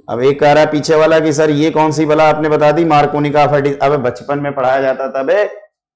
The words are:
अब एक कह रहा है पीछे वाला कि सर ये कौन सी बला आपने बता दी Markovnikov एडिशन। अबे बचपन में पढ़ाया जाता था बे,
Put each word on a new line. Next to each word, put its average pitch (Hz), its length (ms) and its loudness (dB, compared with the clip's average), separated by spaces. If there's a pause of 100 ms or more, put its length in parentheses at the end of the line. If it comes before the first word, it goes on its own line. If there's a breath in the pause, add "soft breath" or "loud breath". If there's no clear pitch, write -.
अब 117 140 -4
एक 143 180 2
कह 147 120 4
रहा 151 120 4
है 151 60 -2
पीछे 151 260 -2
वाला 156 240 4
कि 156 120 -2
सर 156 200 0
ये 151 180 0
कौन 156 220 0
सी 156 140 -2
बला 151 220 2
आपने 151 200 0
बता 151 240 2
दी 170 120 0
Markovnikov 147 720 0
एडिशन। 143 240 -2
अबे 139 200 0
बचपन 123 400 -4
में 143 160 -6
पढ़ाया 135 280 0
जाता 131 280 -2
था 135 120 -4
बे, 185 260 0 (480)